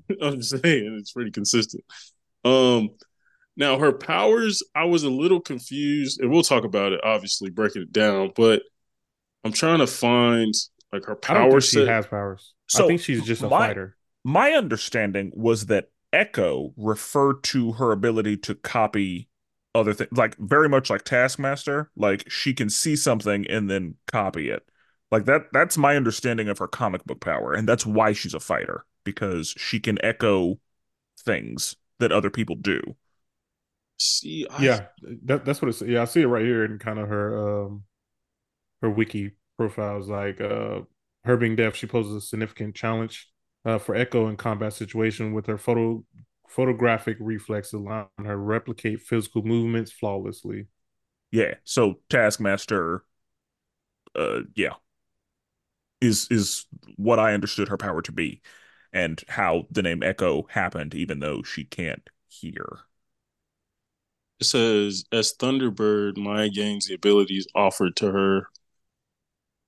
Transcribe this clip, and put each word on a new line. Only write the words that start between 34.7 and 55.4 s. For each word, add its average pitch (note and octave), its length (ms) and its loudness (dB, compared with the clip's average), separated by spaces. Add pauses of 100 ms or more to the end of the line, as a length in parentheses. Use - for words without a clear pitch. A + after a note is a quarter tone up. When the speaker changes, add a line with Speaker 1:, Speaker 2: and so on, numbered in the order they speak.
Speaker 2:
that, C3+ 200 0
that's C3 160 -2
what C#3 80 0
it's, A2+ 120 -6
yeah, A#2 220 0
I - 20 0
see E3 160 2
it C#3+ 60 6
right A#2 180 2
here A#2 200 2
in G#2+ 120 -8
kinda G#2+ 280 -6
her, G#2 600 -4
um, G2+ 180 -12 (1000)
her A2+ 80 0
wiki G#2 420 -2 (260)
profiles, G#2 520 -6
like, G2+ 320 -6
uh, G#2+ 400 -6 (420)
her B2 140 2
being A2+ 180 0
deaf, A2 200 0
she - 120 -10
poses G#2+ 280 -2
a G#2 60 -10
significant G#2+ 540 -8
challenge, A2+ 540 -6 (360)
uh, A2+ 120 0
for G#2 180 -4
Echo A#2+ 320 0
in G#2+ 100 -6
combat G#2+ 360 -4
situation A2 600 -4
with G#2+ 140 -6
her G#2 100 -4
photo-, A2+ 460 -2 (440)
photographic A#2 720 0
reflexes G#2+ 540 -6
allowing G#2 360 -10 (160)
her G#2 120 -4
replicate A2 640 -4
physical A2+ 420 -4
movements A2+ 480 0
flawlessly. G2+ 760 -8 (640)
Speaker 3:
Yeah, A2 320 2
so G#2 360 0 (100)
Taskmaster, G2 920 0 (1120)
uh, A#1 260 -2 (140)
yeah, F2 180 -2 (1300)